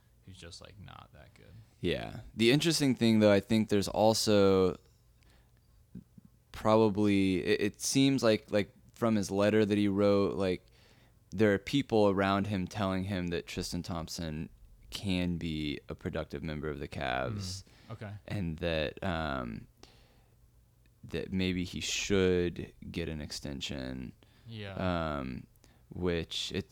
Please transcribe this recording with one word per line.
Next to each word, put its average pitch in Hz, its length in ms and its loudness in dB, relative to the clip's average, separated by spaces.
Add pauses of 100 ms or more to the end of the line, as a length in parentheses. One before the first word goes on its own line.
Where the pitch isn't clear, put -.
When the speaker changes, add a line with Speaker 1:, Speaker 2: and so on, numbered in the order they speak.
(240)
Speaker 1:
who's 92 140 -20
just, - 240 -18
like, - 180 -20
not - 320 -20
that 71 220 -20
good." - 200 -20 (280)
Speaker 2:
Yeah. 67 380 -4 (140)
The 113 160 4
interesting 147 440 2
thing, 113 240 4
though, 104 140 8
I 98 80 6
think 110 280 0
there's 101 200 0
also 98 920 4 (1700)
probably, 101 920 4
it, - 160 2
it 101 200 -2
seems 135 420 2
like, 110 280 2
like, 101 200 0 (240)
from 113 220 0
his 92 140 -2
letter 104 340 4
that 104 140 2
he 104 100 4
wrote, 98 480 4
like, 92 280 -2 (680)
there 101 240 4
are 95 40 2
people 113 500 2
around 98 400 2
him 92 180 -2
telling 95 380 -2
him 90 240 -4
that 85 180 -4
Tristan 90 360 -6
Thompson 82 680 -8 (420)
can 90 480 -2
be 78 500 -4
a 78 60 -8
productive 76 480 -8
member 76 260 -6
of 71 100 -6
the 71 100 -8
Cavs. 92 760 -6 (240)
Speaker 1:
Mm, 117 40 -14
okay. 107 180 -14 (180)
Speaker 2:
And 85 300 -4
that, 80 440 -2
um, 69 640 -4 (1400)
that - 240 -6
maybe 92 320 0
he 85 160 -8
should 90 920 0 (180)
get 85 180 -6
an 78 120 -6
extension. 65 920 -8 (340)
Speaker 1:
Yeah. 104 280 -12 (440)
Speaker 2:
Um, 65 280 -8 (420)
which 87 680 -4
it, 95 180 -6